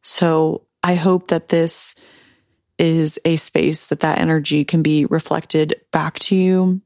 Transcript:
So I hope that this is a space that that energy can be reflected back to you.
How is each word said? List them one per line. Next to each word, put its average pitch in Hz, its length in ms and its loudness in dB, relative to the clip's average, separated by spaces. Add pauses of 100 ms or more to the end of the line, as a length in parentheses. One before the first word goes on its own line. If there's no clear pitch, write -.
So 160 600 0 (200)
I 180 140 0
hope 180 320 0
that 165 200 -2
this - 460 0 (840)
is 160 460 0
a 165 120 0
space 160 500 0
that 156 140 -6
that 156 180 0
energy 151 460 0
can 165 180 0
be 151 240 2
reflected 156 680 -2 (180)
back 160 260 -4
to - 160 0
you. 185 520 2